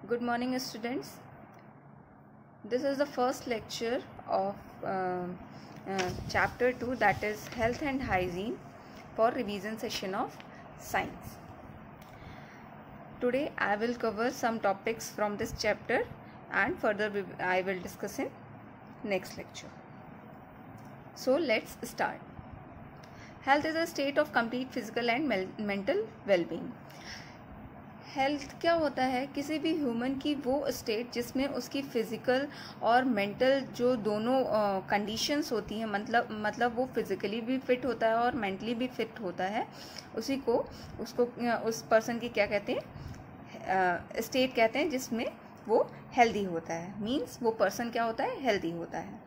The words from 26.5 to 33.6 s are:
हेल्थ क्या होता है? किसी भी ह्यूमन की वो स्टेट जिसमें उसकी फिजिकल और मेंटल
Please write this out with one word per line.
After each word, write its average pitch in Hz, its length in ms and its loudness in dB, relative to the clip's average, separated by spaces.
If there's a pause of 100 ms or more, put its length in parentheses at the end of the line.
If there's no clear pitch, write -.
हेल्थ 285 520 0
क्या 339 120 6
होता 294 320 4
है? 262 220 2
किसी 285 320 -2
भी 320 180 2
ह्यूमन 254 380 2
की 294 200 0
वो 269 360 2
स्टेट 240 420 -2
जिसमें 247 340 0
उसकी 269 360 -4
फिजिकल 247 640 0 (340)
और 247 220 8
मेंटल 247 560 4